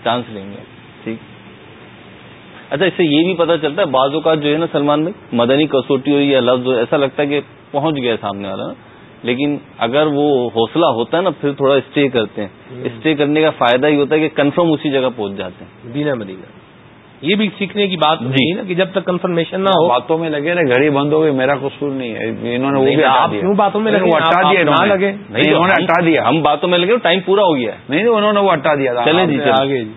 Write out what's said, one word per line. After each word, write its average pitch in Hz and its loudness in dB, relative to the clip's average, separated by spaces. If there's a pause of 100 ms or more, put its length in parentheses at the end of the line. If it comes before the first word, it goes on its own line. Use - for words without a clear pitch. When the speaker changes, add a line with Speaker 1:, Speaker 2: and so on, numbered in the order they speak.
Speaker 1:
چانس 120 -2
لیں 101 -14
گے، 101 -16 (480)
ٹھیک۔ 113 -8 (1500)
اچھا، 147 0
اس 175 2
سے 185 2
یہ 156 4
بھی 185 0
پتہ 165 2 (100)
چلتا 151 -2
ہے 180 2
بعض 139 0
اوقات 160 0
جو 147 0
ہے 156 0
نا 170 -2
سلمان 147 0
بھائی، - -8
مدنی 135 2
کسوٹی 135 0
ہو 143 2
یا 139 2
لفظ 123 0
ہو، 131 0
ایسا 120 0
لگتا 139 -2
ہے 147 0
کہ 143 -2 (300)
پہنچ 147 -2
گیا 120 -2
سامنے 101 -8
والا، 98 -8 (580)
لیکن 139 -2 (220)
اگر 135 0
وہ 143 0
حوصلہ 113 0
ہوتا 117 -2
ہے 180 0
نا 185 0
پھر 143 -4
تھوڑا 139 0
اسٹے 139 0
کرتے 113 -4
ہیں۔ 98 -8 (220)
Speaker 2:
ہوں۔ 127 -14
Speaker 1:
اسٹے 120 -2
کرنے 147 0
کا 156 2
فائدہ 127 2
یہ 151 4
ہوتا 143 0
ہے 156 2
کہ 156 0
کنفرم 156 2
اسی 147 -2
جگہ 131 0
پہنچ 98 -6
جاتے 92 -10
ہیں۔ 117 -20
Speaker 2:
مدینہ 143 -2
مدینہ، 95 -12 (540)
یہ 175 0
بھی 208 0
سیکھنے 202 -2
کی 180 -4
بات 156 0
Speaker 1:
جی۔ 123 -6
Speaker 2:
نہیں 151 0
نا 226 -6
کہ 180 -4
جب 180 0
تک 190 -4
کنفرمیشن 180 -2
نہ 196 2
ہو۔ 170 4
Speaker 3:
باتوں 127 0
میں 165 -4
لگے 151 -2
نا، 175 0
گھڑی 139 4
بند 143 0
ہو 156 2
گئی، 156 2
میرا 131 0
قصور 139 -6
نہیں 131 -8
ہے، 110 -6
انہوں 135 0
نے 139 0
وہ 135 2
Speaker 2:
نہیں، 135 2
Speaker 3:
بھی 151 4
ہٹا 131 4
Speaker 2:
آپ 147 2
Speaker 3:
دیا۔ - -2
Speaker 2:
کیوں 190 0
باتوں 202 0
میں 220 0
Speaker 3:
نہیں، 196 2
Speaker 2:
لگے؟ 180 2
Speaker 3:
وہ 160 4
ہٹا 165 2
Speaker 2:
آپ، - 4
Speaker 3:
دیا 185 4
Speaker 2:
آپ 151 2
Speaker 3:
انہوں 165 2
Speaker 2:
نہ 208 2
Speaker 3:
نے۔ 190 2
Speaker 2:
لگے۔ 196 -2 (140)
Speaker 3:
نہیں، 139 2
انہوں 165 2
نے 185 4
Speaker 1:
ہم، 175 0
Speaker 3:
ہٹا 175 2
دیا۔ 127 2
Speaker 1:
ہم 151 2
باتوں 147 0
میں 180 2
لگے، 190 2
ٹائم 180 2
پورا 190 2
ہو 165 4
گیا 110 -2
ہے۔ 92 -14 (100)
Speaker 3:
نہیں، 151 0
نہیں، 233 2
انہوں 208 0
نے 202 2
وہ 196 2
ہٹا 151 0
دیا 135 -2
تھا۔ 120 -2
Speaker 2:
چلیں 170 2
جی، 143 0
Speaker 1:
چلیں۔ 139 0
Speaker 2:
آگے 135 -2
جی۔ 107 -12